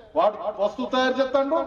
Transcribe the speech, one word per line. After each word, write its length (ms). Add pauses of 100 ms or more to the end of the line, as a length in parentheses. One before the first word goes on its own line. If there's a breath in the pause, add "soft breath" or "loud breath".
(160)
వాడు 460
వస్తువు 240
తయారు 340
చేస్తాడు, 340 (120)